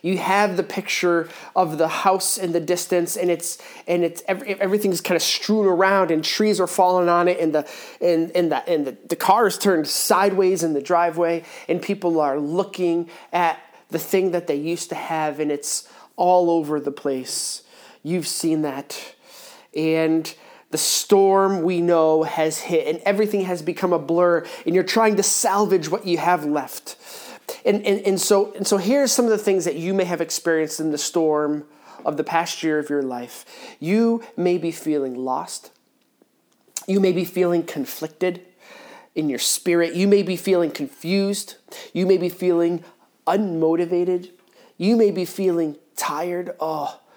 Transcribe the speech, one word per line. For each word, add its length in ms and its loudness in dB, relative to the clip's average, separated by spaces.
you 160 -2
have 380 0
the 80 0
picture 640 -2
of 240 0
the 120 2
house 480 0
in 160 -4
the 80 0
distance, 560 -2
and 120 0
it's, 280 -2
and 200 0
it's 240 -6
ev-, 140 -2
everything's 580 0
kinda 180 0
strewn 460 0
around, 440 4
and 140 2
trees 380 2
are 60 0
falling 420 2
on 180 4
it, 100 2
and 160 0
the, 140 0
and, 340 2
and 160 2
the, 200 -4
and 180 0
the, 100 -10
the 80 -4
car 280 4
is 120 2
turned 280 2
sideways 760 2
in 80 2
the 100 -2
driveway, 600 0
and 140 -2
people 400 0
are 180 0
looking 680 -2
at 260 0
the 100 -4
thing 320 0
that 160 -4
they 80 0
used 320 -4
to 80 -8
have, 460 -4
and 100 -2
it's 340 -6
all 340 4
over 300 0
the 140 -6
place. 680 -6
You've 240 -4
seen 340 -2
that. 540 -8
And 580 0
the 80 -6
storm 840 4
we 180 0
know 440 4
has 360 -2
hit, 280 0
and 180 -2
everything 400 2
has 160 -4
become 320 -2
a 60 2
blur, 460 2
and 100 2
you're 80 4
trying 320 2
to 80 2
salvage 680 0
what 160 -4
you 120 0
have 260 0
left. 540 -6
And, 220 2
and, 160 0
and 180 0
so, 340 2
and 140 -6
so 80 2
here's 380 2
some 100 2
of 80 2
the 60 2
things 260 0
that 120 -2
you 180 -4
may 100 2
have 160 -4
experienced 640 -2
in 100 -2
the 60 -4
storm 680 0
of 140 -4
the 80 0
past 380 -4
year 160 0
of 100 -4
your 120 0
life. 440 -8
You 420 2
may 220 2
be 140 -4
feeling 440 -4
lost. 560 -6
You 140 2
may 140 4
be 100 -2
feeling 400 0
conflicted 800 -6
in 140 -2
your 100 -4
spirit. 540 0
You 160 2
may 140 6
be 120 -2
feeling 360 2
confused. 840 -4
You 120 0
may 120 4
be 100 0
feeling 560 0
unmotivated. 1080 0
You 200 2
may 140 6
be 120 -2
feeling 540 -2
tired. 640 -6
Oh, 400 -6